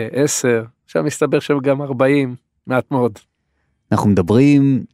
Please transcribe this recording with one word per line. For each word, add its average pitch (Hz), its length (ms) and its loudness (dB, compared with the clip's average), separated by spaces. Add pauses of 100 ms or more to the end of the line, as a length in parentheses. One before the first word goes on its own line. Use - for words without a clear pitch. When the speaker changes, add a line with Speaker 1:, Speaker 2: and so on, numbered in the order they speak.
(120)
Speaker 1:
עשר, 123 520 0 (200)
עכשיו - 180 -4
מסתבר 147 380 -2
שהם 147 200 -2
גם 139 220 -2
ארבעים, 135 520 0 (320)
מעט 123 240 -2
מאוד. 120 280 -2 (720)
Speaker 2:
אנחנו - 180 0
מדברים 131 840 2